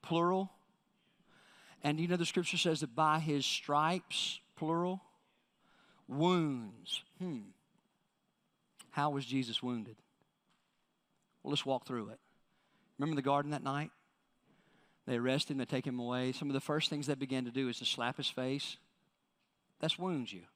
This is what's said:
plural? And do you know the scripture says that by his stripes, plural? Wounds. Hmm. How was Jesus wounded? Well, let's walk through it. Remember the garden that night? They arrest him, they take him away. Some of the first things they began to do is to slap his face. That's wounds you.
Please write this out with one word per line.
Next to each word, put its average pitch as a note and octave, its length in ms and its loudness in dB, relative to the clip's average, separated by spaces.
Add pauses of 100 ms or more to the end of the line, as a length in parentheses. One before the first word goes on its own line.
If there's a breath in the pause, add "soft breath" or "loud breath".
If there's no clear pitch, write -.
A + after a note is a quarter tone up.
plural? F3+ 500 2 (1300 loud breath)
And D3 140 2
do D#3+ 60 2
you F3 60 0
know F3+ 80 4
the E3+ 80 2
scripture F3+ 320 0
says D#3+ 240 2
that B2+ 140 -6
by D#3 240 6
his D3 260 0
stripes, - 920 0 (160)
plural? F3 460 0 (1040 soft breath)
Wounds. C#3+ 960 2 (160)
Hmm. E3+ 200 -4 (1500)
How D3 180 2
was C#3 160 -2
Jesus B2 380 -2
wounded? A#2 320 -4 (1500)
Well, C#3 100 -4
let's C#3+ 140 0
walk C3+ 200 0
through A2+ 240 -4
it. A2+ 100 -16 (800 soft breath)
Remember D3+ 160 0
the C#3 80 0
garden C#3+ 280 2
that C#3+ 120 -4
night? C#3+ 260 -2 (1160 soft breath)
They B2 120 -2
arrest C3 340 0
him, C#3 60 -2
they B2+ 80 -2
take B2+ 200 -2
him B2+ 140 -4
away. B2+ 320 -2
Some C#3+ 180 -4
of C#3 40 0
the C3+ 80 0
first D3+ 280 0
things D3 180 -2
they C#3+ 80 2
began C3 300 -2
to A#2+ 60 -6
do C3 160 0
is A#2+ 120 -4
to A#2+ 60 -6
slap B2 320 0
his C#3 120 -2
face. C3 480 -2 (1000)
That's D#3+ 200 0
wounds D#3+ 320 -2
you. F2+ 120 -12 (120)